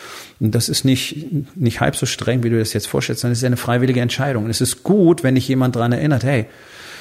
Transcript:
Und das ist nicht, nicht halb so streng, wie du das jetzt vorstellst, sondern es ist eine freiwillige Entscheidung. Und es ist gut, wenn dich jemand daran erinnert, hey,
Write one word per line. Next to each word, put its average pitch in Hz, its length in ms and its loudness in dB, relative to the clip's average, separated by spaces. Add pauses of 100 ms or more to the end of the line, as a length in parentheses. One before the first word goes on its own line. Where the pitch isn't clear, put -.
(400)
Und 107 140 2
das 117 140 2
ist - 160 -2
nicht, 143 720 -2
nicht 123 240 0
halb 131 160 0
so - 80 -4
streng, 123 380 -2
wie 117 80 0
du 117 80 2
das 107 140 -2
jetzt 104 140 -4
vorstellst, - 360 -4
sondern 120 100 0
es 117 60 0
ist 127 60 -4
eine 123 120 2
freiwillige 123 440 0
Entscheidung. 123 440 -2
Und 113 60 -4
es 110 100 -2
ist - 220 -2
gut, 175 400 4
wenn 131 120 2
dich 127 140 0
jemand 127 280 2
daran 117 160 2
erinnert, 131 320 0
hey, 127 220 0 (540)